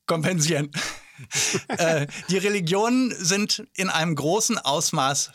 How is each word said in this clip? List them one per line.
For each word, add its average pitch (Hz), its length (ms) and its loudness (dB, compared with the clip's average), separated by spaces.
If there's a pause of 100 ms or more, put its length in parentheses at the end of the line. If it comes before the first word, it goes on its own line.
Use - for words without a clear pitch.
kompensieren. 156 680 0
<laughs> - 40 -4 (880)
Äh, 165 400 0 (200)
die 185 100 2
Religionen 202 800 2
sind 202 480 0 (100)
in 190 140 -2
einem 160 280 0
großen 185 420 2
Ausmaß 139 760 0